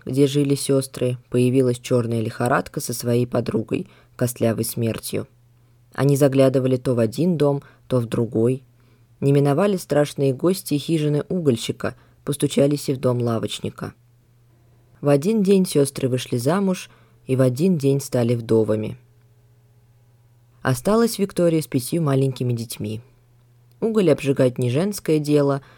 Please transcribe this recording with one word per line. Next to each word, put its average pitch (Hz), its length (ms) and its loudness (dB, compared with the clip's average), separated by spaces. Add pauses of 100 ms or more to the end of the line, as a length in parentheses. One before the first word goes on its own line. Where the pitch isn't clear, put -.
где 135 240 2
жили 139 260 0
сестры, 131 640 -2 (100)
появилась 123 520 2
черная 113 400 0
лихорадка 123 600 -2
со 123 140 -8
своей 120 320 0
подругой, 113 640 -4 (260)
костлявой 117 500 -2
смертью. 113 640 -4 (680)
Они 139 240 2
заглядывали 131 600 2
то 127 180 -2
в 120 60 0
один 156 360 0
дом, 143 280 0 (240)
то 127 100 0
в 117 80 -2
другой. 117 560 -2 (560)
Не 139 140 2
миновали 143 440 2
страшные 143 560 0
гости 165 460 -2
хижины 147 500 -2
угольщика, 143 680 -2 (280)
постучались 143 640 0
и 143 60 -2
в 127 40 -6
дом 123 220 0
лавочника. 113 720 -6 (1080)
В 143 80 0
один 175 340 2
день 190 240 4
сестры 139 420 0
вышли 123 280 -2
замуж 180 520 -2 (380)
и 131 80 0
в 127 60 0
один 139 360 2
день 139 240 2
стали 120 360 0
вдовами. 110 600 0 (1700)
Осталась 220 560 0
Виктория 170 440 0
с - 40 -10
пятью 156 360 -2
маленькими 135 500 0
детьми. 113 480 -8 (800)
Уголь 208 300 2
обжигать 135 480 0
не 123 100 0
женское 156 500 0
дело, 143 440 0 (160)